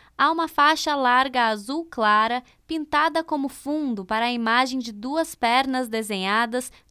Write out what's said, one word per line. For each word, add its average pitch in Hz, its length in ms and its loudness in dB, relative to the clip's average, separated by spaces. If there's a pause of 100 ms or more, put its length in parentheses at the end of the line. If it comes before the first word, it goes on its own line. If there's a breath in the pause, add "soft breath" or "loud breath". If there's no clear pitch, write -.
(180 soft breath)
há 285 140 4
uma 330 160 -2
faixa 302 480 2
larga 254 500 2
azul 226 400 -4
clara, 226 580 2 (220 soft breath)
pintada 311 580 0
como 285 240 -4
fundo 277 560 -4
para 220 220 -2
a 247 60 0
imagem 247 480 0
de 233 120 -8
duas 277 440 -4
pernas 254 520 0
desenhadas 220 840 -2 (200 soft breath)